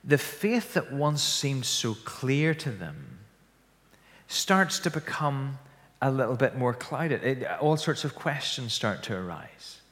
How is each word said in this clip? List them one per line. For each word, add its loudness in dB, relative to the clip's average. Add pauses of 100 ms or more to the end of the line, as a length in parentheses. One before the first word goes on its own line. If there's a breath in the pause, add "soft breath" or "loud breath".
the 6
faith 0
that -2
once 2
seemed 0
so 0 (100)
clear 0
to -4
them -12 (1080 loud breath)
starts 4
to 0
become -2 (440 loud breath)
a 4
little 2
bit 2
more 2
clouded. -2
It, 2 (120)
all 4
sorts -2
of -4
questions -4
start -2
to -4
arise. -10 (120)